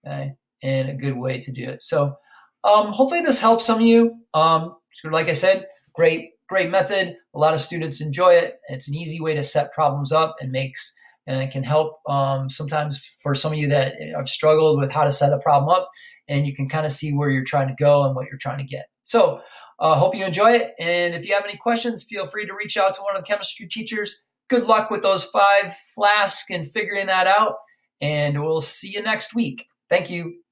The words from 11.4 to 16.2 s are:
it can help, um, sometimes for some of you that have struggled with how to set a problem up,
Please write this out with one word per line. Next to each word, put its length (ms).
it 100
can 120
help, 360
um, 400
sometimes 480
for 140
some 160
of 80
you 80
that 260
have 140
struggled 500
with 120
how 120
to 80
set 220
a 60
problem 360
up, 140